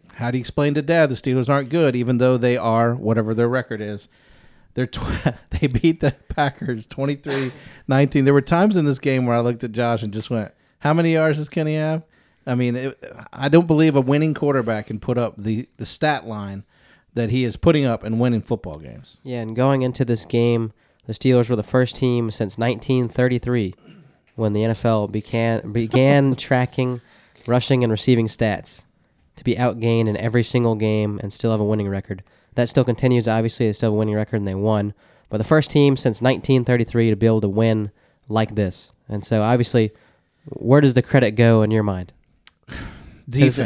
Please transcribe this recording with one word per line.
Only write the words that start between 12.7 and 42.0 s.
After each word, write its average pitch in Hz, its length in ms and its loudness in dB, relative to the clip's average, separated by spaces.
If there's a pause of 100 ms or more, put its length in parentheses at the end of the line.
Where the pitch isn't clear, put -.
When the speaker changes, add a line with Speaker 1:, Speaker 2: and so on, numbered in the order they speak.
Speaker 1:
it, 127 280 -8 (300)
I 139 160 -4
don't 170 180 6
believe 156 280 4
a 139 60 4
winning 147 320 2
quarterback 120 540 -2
can 110 120 -8
put 123 180 -4
up 117 200 -4
the, 110 300 -4 (100)
the 107 80 -10
stat 143 420 -2
line 101 360 -10 (520)
that 117 160 -2
he 127 120 0
is 113 140 -4
putting 156 280 4
up 117 180 -2
and 113 160 -2
winning 120 220 2
football 82 360 -6
games. 80 460 -20
Speaker 2:
Yeah, 123 180 -8
and 110 140 -8
going 135 260 2
into 127 240 -2
this 117 200 -2
game, 117 460 0 (360)
the 110 60 -6
Steelers 123 360 2
were 123 80 0
the 104 60 -2
first 127 340 0
team 120 340 0
since 104 260 -6
nineteen 117 520 -2
thirty-three, 123 640 -2 (640)
when 110 180 0
the 104 100 0
N 113 80 0
F - 140 -4
L 107 240 2
began, 113 640 -2
began 131 640 2
<laughs> - 20 -12
tracking 127 640 -2 (440)
rushing 123 380 2
and 113 80 2
receiving 113 360 2
stats, - 580 -6 (500)
to - 80 -20
be 123 120 0
outgained 117 520 0
in 104 80 -2
every 117 280 0
single 117 320 0
game 107 460 -2
and 101 120 -8
still 113 180 -2
have 110 80 0
a 104 60 0
winning 104 240 -2
record. 98 340 -8 (320)
That 120 120 0
still 131 160 2
continues, 120 460 0
obviously. 113 380 0
They 104 60 0
still 110 180 -2
have - 40 0
a - 20 0
winning 107 180 -2
record, 107 220 -4
and 101 100 -4
they 95 80 -6
won. 104 380 -2 (360)
But 110 80 -4
the 107 80 -2
first 156 260 2
team 143 240 4
since 117 260 -2
nineteen 127 440 2
thirty-three 117 440 2
to 107 60 2
be 104 100 0
able 110 160 4
to 104 60 0
win 107 440 0 (360)
like 107 280 -2
this. 98 360 -4 (160)
And 104 180 -8
so, 110 160 0
obviously, 117 500 2 (580)
where 139 320 4
does 135 120 6
the 123 80 4
credit 123 300 2
go 113 300 6
in 107 100 2
your 110 120 2
mind? 92 340 -4